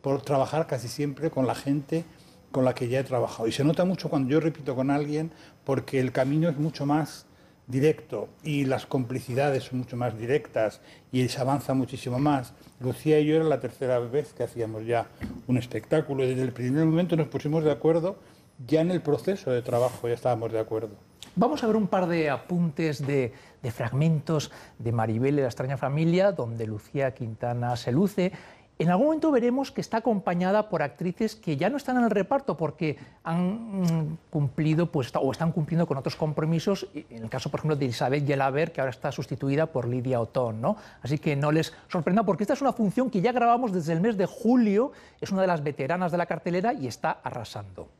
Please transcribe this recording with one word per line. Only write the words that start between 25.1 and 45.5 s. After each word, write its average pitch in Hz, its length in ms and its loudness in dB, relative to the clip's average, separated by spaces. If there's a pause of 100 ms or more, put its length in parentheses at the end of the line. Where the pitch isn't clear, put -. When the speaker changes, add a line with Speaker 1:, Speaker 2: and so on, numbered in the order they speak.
Speaker 2:
y - 20 2
la 135 80 2
extraña 131 280 -4
familia, 165 540 2
donde 117 360 -4
Lucía 123 480 -4
Quintana 120 600 -4
se 120 140 -4
luce. 180 400 2 (460)
En 160 140 2
algún 190 160 4
momento 320 240 2
veremos 254 400 2
que - 100 -6
está - 180 -2
acompañada 196 680 2
por 160 140 0
actrices 170 540 -4
que 156 200 -2
ya 175 140 2
no 285 60 -4
están 254 200 -2
en 247 80 4
el 226 60 4
reparto 202 460 0
porque 151 420 -2 (240)
han, 190 600 -2
mm, 165 360 0 (120)
cumplido, 156 600 0
pues, 135 240 -2
o 139 160 0
están 165 220 -2
cumpliendo 165 340 0
con 139 100 -2
otros - 200 -6
compromisos, 165 760 0
en 117 300 -12
el 113 80 -6
caso, 131 220 -6
por 151 80 -4
ejemplo, 156 160 0
de 139 80 0
Elizabeth 135 420 0
Gelabert, 139 460 0
que - 80 -6
ahora 131 100 0
está 139 220 -6
sustituida 139 540 0
por 127 200 -2
Lidia 123 340 0
Otón, 113 400 -2
¿no? 170 160 0 (260)
Así 147 160 -2
que 147 180 0
no 147 160 2
les 156 200 2 (160)
sorprenda, 185 360 2
porque 185 180 0
esta 233 120 0
es - 80 -6
una 269 100 2
función 233 380 0
que 202 100 0
ya 233 100 2
grabamos 233 420 2
desde 170 200 0
el 165 80 2
mes 220 160 2
de 185 100 2
julio, 233 640 4 (300)
es - 100 -6
una 190 120 2
de 190 40 4
las 170 160 0